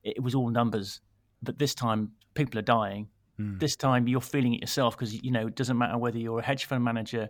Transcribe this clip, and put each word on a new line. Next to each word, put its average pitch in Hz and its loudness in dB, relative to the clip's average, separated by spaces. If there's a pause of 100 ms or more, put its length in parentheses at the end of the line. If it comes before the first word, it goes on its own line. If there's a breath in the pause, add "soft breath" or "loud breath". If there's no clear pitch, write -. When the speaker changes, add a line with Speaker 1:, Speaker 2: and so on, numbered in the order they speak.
Speaker 1:
it 107 -4
was 127 0
all 123 2
numbers, 113 0 (420)
but - -6
this 143 0
time 110 0 (220)
people 135 -2
are 107 0
dying. 104 0 (300)
Speaker 2:
Hmm. 104 -4
Speaker 1:
This 139 0
time 127 4
you're 123 2
feeling 123 2
it - -4
yourself 117 0
'cause, 110 -4
you 127 -6
know, 113 0
it - -8
doesn't 127 0
matter 120 2
whether 117 0
you're 113 -2
a 117 0
hedge 135 -2
fund 127 0
manager 113 0